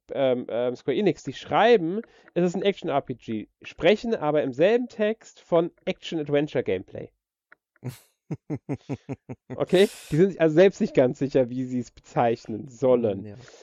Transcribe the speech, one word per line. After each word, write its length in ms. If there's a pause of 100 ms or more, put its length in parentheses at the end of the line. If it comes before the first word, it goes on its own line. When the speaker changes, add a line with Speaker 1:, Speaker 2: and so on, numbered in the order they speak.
(120)
Speaker 1:
ähm, 360
ähm, 300
Square 180
Enix, 280
die 100
schreiben, 680 (340)
es 100
ist 100
ein 60
Action-R 400
P 140
G, 320 (140)
sprechen 540
aber 280
im 100
selben 340
Text 540
von 300 (120)
Action-Adventure-Gameplay. 1300 (760)
Speaker 2:
<laughs> 160 (1600)
Speaker 1:
Okay? 340 (220)
Die 40
sind 140
sich 100
also 140
selbst 260
nicht 140
ganz 240
sicher, 320
wie 160
sie 140
es 100
bezeichnen 800
sollen. 560
Speaker 2:
Ja. 100 (280)